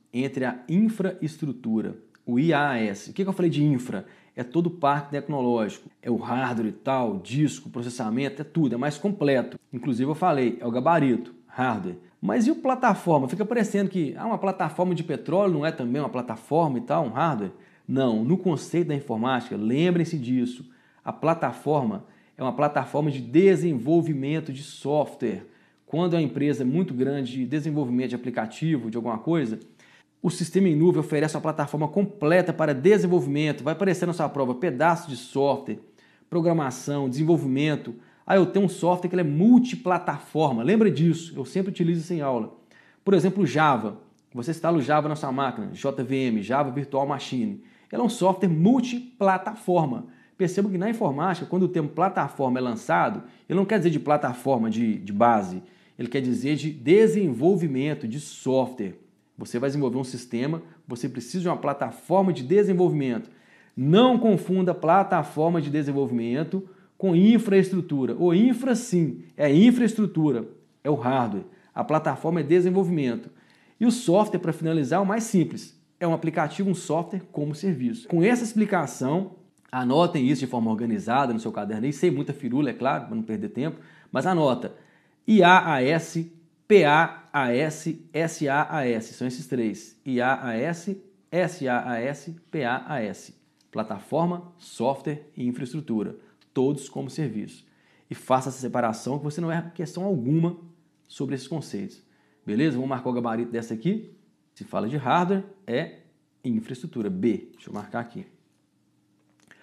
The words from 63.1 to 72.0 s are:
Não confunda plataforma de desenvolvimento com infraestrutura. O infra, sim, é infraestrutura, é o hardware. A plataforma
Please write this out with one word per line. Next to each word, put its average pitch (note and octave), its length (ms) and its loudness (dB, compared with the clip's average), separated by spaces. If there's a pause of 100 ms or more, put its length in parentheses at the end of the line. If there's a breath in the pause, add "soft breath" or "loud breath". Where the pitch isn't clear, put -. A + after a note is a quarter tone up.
Não G#3+ 420 6
confunda F#3 560 2
plataforma E3 880 2
de C#3+ 80 -4
desenvolvimento C#3 1000 -2 (280 loud breath)
com F#3+ 160 2
infraestrutura. F#3+ 1040 4
O F3 160 4
infra, A#3+ 420 4
sim, E3 480 0 (120 loud breath)
é C#3+ 180 2
infraestrutura, F#3+ 920 4 (380)
é C#3+ 40 0
o D3+ 60 2
hardware. A#2 480 0 (320 soft breath)
A - 80 -4
plataforma D#3 560 -2